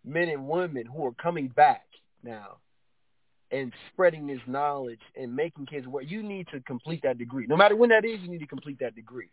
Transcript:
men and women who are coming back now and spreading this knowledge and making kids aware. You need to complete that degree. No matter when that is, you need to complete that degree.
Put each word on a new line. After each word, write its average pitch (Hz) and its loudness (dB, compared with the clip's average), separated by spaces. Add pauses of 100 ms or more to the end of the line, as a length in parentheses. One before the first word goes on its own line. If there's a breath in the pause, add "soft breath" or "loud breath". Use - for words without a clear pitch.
men 170 0
and 139 -4
women 156 -2
who 139 -6
are 123 -4
coming 160 -4
back 135 6 (360)
now 107 -14 (920)
and 131 -4 (200)
spreading 160 4
this 139 -6
knowledge 135 -2 (160)
and 123 -8
making 147 -4
kids 135 -10
aware. 131 -8
You 180 -8
need 196 -8
to 143 -8
complete 139 -8
that 127 0
degree. 120 -6
No 151 2
matter 208 6
when 233 6
that 220 6
is, 220 -4
you 180 -12
need 175 -10
to 147 -12
complete 135 -12
that 117 -6
degree. 117 -16